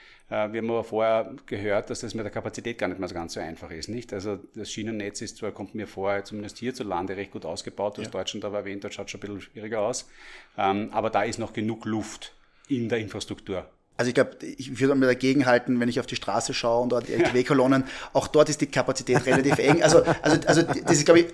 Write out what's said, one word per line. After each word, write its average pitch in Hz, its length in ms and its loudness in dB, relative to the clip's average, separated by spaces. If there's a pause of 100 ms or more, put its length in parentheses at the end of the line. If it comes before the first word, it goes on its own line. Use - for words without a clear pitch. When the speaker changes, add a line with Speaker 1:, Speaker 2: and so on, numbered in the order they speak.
(300)
Speaker 1:
Äh, 107 220 -2
wir 113 100 -4
haben 113 80 -2
aber 117 140 0
vorher 110 500 0 (100)
gehört, 104 460 -2
dass 120 100 -8
das 110 140 -10
mit 113 100 -6
der 104 80 -8
Kapazität 117 460 -8
gar 101 100 -2
nicht 90 100 -6
mehr 92 100 -6
so - 60 -12
ganz 85 200 -10
so 107 60 -8
einfach 82 300 -12
ist, 85 180 -14
nicht? 120 260 -10
Also 98 240 -6 (160)
das 107 160 -12
Schienennetz 107 500 -8
ist 107 160 -12
zwar, 104 160 -8
kommt 98 220 -12
mir 107 120 -8
vor, 98 380 -4
zumindest 104 340 -12
hierzulande 98 580 -6
recht 98 160 -10
gut 107 120 -12
ausgebaut, 98 540 -6
du 107 40 -8
hast 107 120 -10
Speaker 2:
Ja. 92 60 -6
Speaker 1:
Deutschland 104 260 -8
aber 101 140 -6
erwähnt, 98 240 -10
dort 101 100 -10
schaut 98 160 -10
schon 101 100 -14
ein 101 60 -12
bisschen 101 160 -10
schwieriger 110 380 -8
aus. 117 260 -4 (500)
Ähm, 101 360 0
aber 110 180 0
da 104 140 2
ist 113 140 -4
noch 113 140 -6
genug 110 320 -4
Luft - 480 -6 (360)
in 120 200 -2
der 117 100 0
Infrastruktur. 101 720 -8 (300)
Speaker 2:
Also 120 100 2
ich 123 60 0
glaub, - 280 0
ich 127 380 -10
würde 135 140 4
mir 131 100 4
dagegen 131 400 4
halten, 123 360 4
wenn 120 100 2
ich 123 100 0
auf 117 60 -4
die 120 100 -8
Straße 113 380 -2
schaue 120 300 2
und 123 60 -2
dort 120 180 0
die - 40 -4
Speaker 1:
Ja. 113 60 0
Speaker 2:
L-K-W-Kolonnen, 131 640 4 (300)
auch 139 120 2
dort 151 220 6
ist 151 140 0
die 151 40 0
Kapazität 127 600 0
relativ 131 320 4
eng. 143 240 4
Also, 165 200 8 (200)
also, 151 240 4
also 156 160 6
das 147 300 0
ist, 151 120 4
glaub 170 140 8
ich, 170 160 6